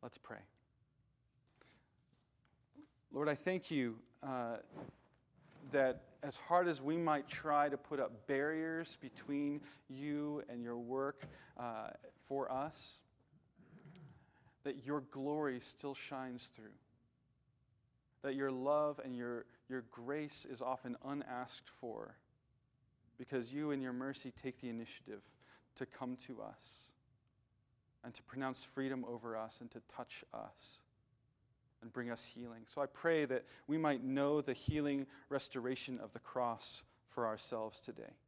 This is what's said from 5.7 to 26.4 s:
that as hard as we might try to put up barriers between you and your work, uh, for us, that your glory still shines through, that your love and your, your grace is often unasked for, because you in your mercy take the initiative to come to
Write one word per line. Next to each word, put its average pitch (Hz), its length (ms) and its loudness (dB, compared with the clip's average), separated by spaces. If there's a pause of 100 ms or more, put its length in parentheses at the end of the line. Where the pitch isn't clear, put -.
that 131 300 6 (200)
as 143 140 -4
hard 175 320 6
as 143 140 2
we 156 160 4
might 156 280 4
try 147 440 4
to 139 80 0
put - 200 -4
up 117 280 -2
barriers 160 760 2
between 143 600 -2 (260)
you 147 640 -2
and 120 120 -4
your 117 160 -2
work, 131 460 0 (340)
uh, 113 300 -4 (400)
for 139 240 2
us, 143 480 -4 (1600)
that 139 200 -2
your 143 160 0 (100)
glory 139 480 0
still 139 360 -6
shines 131 540 -6
through, 110 180 -16 (1600)
that 139 120 0
your 139 160 2
love 143 520 4
and 127 140 -4
your, 120 300 -2 (220)
your 127 220 0
grace 143 580 -4
is 123 140 -6
often 127 320 0 (100)
unasked 127 640 -6
for, 110 460 -8 (1040)
because 123 340 0
you 147 200 2
in 135 100 2
your 127 100 0
mercy 131 380 -2
take - 300 -6
the 127 80 -4
initiative 117 520 -6 (540)
to 131 100 -4
come 127 320 -4
to 120 240 -8